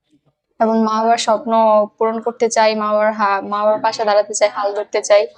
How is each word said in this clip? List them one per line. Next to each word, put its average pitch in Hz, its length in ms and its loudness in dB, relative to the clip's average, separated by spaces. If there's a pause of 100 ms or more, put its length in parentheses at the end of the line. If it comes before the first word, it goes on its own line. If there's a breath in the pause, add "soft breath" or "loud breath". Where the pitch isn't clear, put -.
(600)
এবং 226 240 2
মা 220 200 -2
বাবার 233 140 2
স্বপ্ন 226 340 -2 (460)
পূরণ 226 220 -2
করতে 226 300 -2
চাই, 220 260 2
মা 214 160 -4
বাবার 214 220 2
হা-, 196 280 -2
মা 202 220 -6
বাবার 214 180 0
পাশে 220 240 -2
দাঁড়াতে 208 280 0
চাই, 208 160 0
হাল 202 240 -4
ধরতে 208 280 -4
চাই 208 260 2 (100)